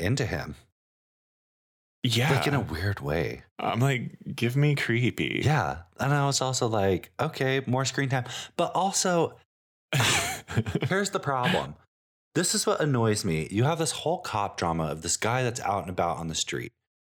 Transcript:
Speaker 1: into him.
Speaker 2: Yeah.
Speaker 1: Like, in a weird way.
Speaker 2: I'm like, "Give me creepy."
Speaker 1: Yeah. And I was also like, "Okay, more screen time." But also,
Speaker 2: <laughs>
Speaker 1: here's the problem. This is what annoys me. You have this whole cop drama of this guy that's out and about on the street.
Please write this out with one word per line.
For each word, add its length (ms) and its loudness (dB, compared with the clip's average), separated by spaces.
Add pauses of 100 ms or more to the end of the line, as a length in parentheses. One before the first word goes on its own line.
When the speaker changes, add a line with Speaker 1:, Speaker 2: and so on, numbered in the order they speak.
Speaker 1:
into 220 0
him. 300 -6 (1500)
Speaker 2:
Yeah. 300 2
Speaker 1:
Like, 140 2
in 60 0
a 60 2
weird 400 -4
way. 440 -2 (140)
Speaker 2:
I'm 220 -2
like, 380 0 (180)
"Give 220 0
me 180 4
creepy." 680 0
Speaker 1:
Yeah. 320 2 (200)
And 160 2
I 120 2
was 160 0
also 260 0
like, 440 2 (100)
"Okay, 440 0
more 200 2
screen 240 0
time." 160 0 (320)
But 180 0
also, 640 2 (560)
Speaker 2:
<laughs> 960 0
Speaker 1:
here's 220 0
the 100 -2
problem. 540 0 (600)
This 200 2
is 100 -2
what 160 2
annoys 420 2
me. 280 0
You 140 2
have 120 2
this 140 0
whole 260 -2
cop 400 -4
drama 280 0
of 180 -4
this 140 -2
guy 260 0
that's 180 -2
out 220 0
and 60 -6
about 280 0
on 120 -6
the 60 -6
street. 360 -4 (420)